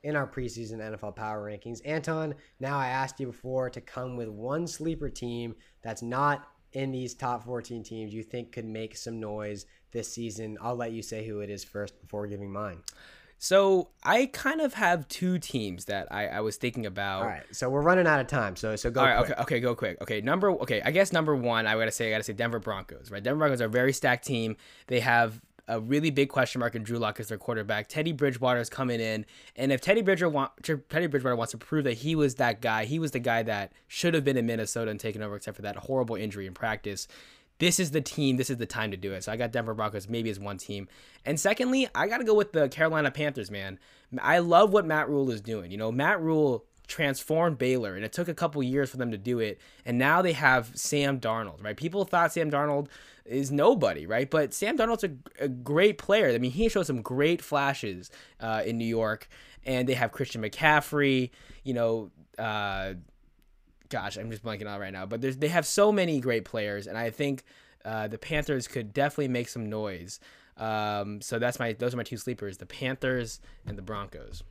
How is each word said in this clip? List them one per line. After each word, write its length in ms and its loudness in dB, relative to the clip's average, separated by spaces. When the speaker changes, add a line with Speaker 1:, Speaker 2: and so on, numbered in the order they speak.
Speaker 1:
in 120 -2
our 120 0
preseason 540 -8
N 120 -8
F 100 -10
L 80 -8
power 380 -8
rankings. 340 -12
Anton, 520 -4
now 180 -4
I 100 0
asked 320 -4
you 80 -4
before 420 -4
to 120 -12
come 340 -10
with 140 -6
one 380 -4
sleeper 420 -4
team 460 -6
that's 220 -8
not 440 0
in 180 -4
these 240 -6
top 280 -4
fourteen 400 -8
teams 300 -10
you 100 -8
think 280 -10
could 140 -10
make 300 -8
some 240 -10
noise 460 -8
this 220 -6
season. 480 -8
I'll 140 -4
let 160 -4
you 100 -8
say 240 -8
who 140 -6
it 100 -6
is 140 -8
first 360 -8
before 280 -8
giving 240 -8
mine. 320 -8
Speaker 2:
So 500 6
I 260 4
kind 340 -2
of 140 2
have 340 2
two 280 0
teams 480 -4
that 240 -4
I, 180 -2
I 120 -4
was 160 -2
thinking 300 -4
about. 380 -2
Speaker 1:
All 40 -2
right, 240 -6
so 180 -2
we're 120 2
running 260 6
out 140 6
of 60 -4
time, 280 -2
so, 220 -2
so 120 -2
go 120 2
Speaker 2:
All 40 6
right, 120 6
Speaker 1:
quick. 140 4
Speaker 2:
okay, 100 -2
okay, 180 0
go 160 0
quick. 260 -4
Okay, 200 -2
number, 300 2
okay, 300 0
I 100 2
guess 200 4
number 240 2
one, 320 2
I 60 4
gotta 180 2
say, 160 -2
I 40 0
gotta 120 0
say 80 -6
Denver 280 -2
Broncos, 520 -8
right? 100 -8
Denver 180 0
Broncos 200 4
are 60 2
a 40 -2
very 220 4
stacked 340 0
team. 300 0
They 140 2
have 400 4
a 140 -2
really 280 2
big 200 2
question 300 0
mark 160 -2
in 80 -4
Drew 160 -4
Lock 200 -2
as 80 -8
their 100 -6
quarterback. 520 -4
Teddy 240 -2
Bridgewater 480 2
is 80 -4
coming 320 -2
in, 240 -2
and 160 2
if 80 0
Teddy 200 4
Bridgewater 320 4
wa-, 180 0
Teddy 460 -2
Bridgewater 280 2
wants 160 -2
to 60 -10
prove 260 0
that 120 2
he 200 -2
was 200 2
that 260 0
guy, 240 0
he 120 -4
was 140 -2
the 80 -4
guy 240 2
that 300 -4
should 240 0
have 100 2
been 140 4
in 80 2
Minnesota 440 -2
and 120 -6
taken 200 -6
over, 140 -8
except 220 -12
for 60 -12
that 120 -6
horrible 400 0
injury 320 -6
in 60 -12
practice. 560 -6
This 200 4
is 120 0
the 100 0
team, 360 0
this 120 0
is 80 -2
the 80 -4
time 260 -4
to 60 -6
do 160 -6
it. 100 -8
So 80 -6
I 60 -4
got 140 -2
Denver 240 -2
Broncos 340 -4
maybe 220 -2
as 80 -6
one 180 -8
team. 300 -10
And 160 -2
secondly, 540 2
I 140 2
gotta 160 -2
go 100 4
with 180 4
the 160 4
Carolina 440 2
Panthers, 400 -4
man. 280 -8
I 200 6
love 340 8
what 140 6
Matt 200 2
Rhule 220 2
is 100 -2
doing. 300 -6
You 80 -8
know, 140 -2
Matt 280 2
Rhule 460 2
transformed 720 0
Baylor, 360 2
and 80 -6
it 80 -6
took 160 -4
a 60 -4
couple 300 -2
years 260 0
for 80 -10
them 140 -2
to 80 -6
do 200 -2
it. 220 -2
And 140 0
now 240 6
they 100 2
have 420 4
Sam 440 0
Darnold, 440 -4
right? 140 -6
People 280 -2
thought 280 2
Sam 160 0
Darnold 380 0
is 280 -2
nobody, 560 4
right? 220 0
But 260 2
Sam 200 0
Darnold's 280 2
a, 80 -2
a 80 -2
great 520 4
player. 340 4
I 60 2
mean, 120 0
he 180 2
showed 180 0
some 160 -2
great 380 2
flashes, 680 -2
uh, 260 -2
in 140 -2
New 40 -2
York. 460 -2
And 240 0
they 60 2
have 180 2
Christian 300 -6
McCaffrey, 880 4
you 120 -2
know, 360 0
uh, 580 -4
gosh, 280 -6
I'm 140 -6
just 120 -8
blanking 220 -6
out 140 -8
right 120 -6
now. 140 -8
But 160 -4
there's, 160 -2
they 120 0
have 180 2
so 240 6
many 280 2
great 260 0
players, 420 -6
and 100 -8
I 140 -2
think, 320 -2
uh, 220 -4
the 100 -8
Panthers 500 -2
could 240 -8
definitely 360 0
make 200 -2
some 220 -6
noise. 500 -8
Um, 640 -2
so 160 -6
that's 220 0
my, 140 -2
those 200 -2
are 40 -4
my 60 -4
two 140 -8
sleepers, 400 -8
the 80 -18
Panthers 760 -4
and 100 -10
the 60 -14
Broncos. 680 -10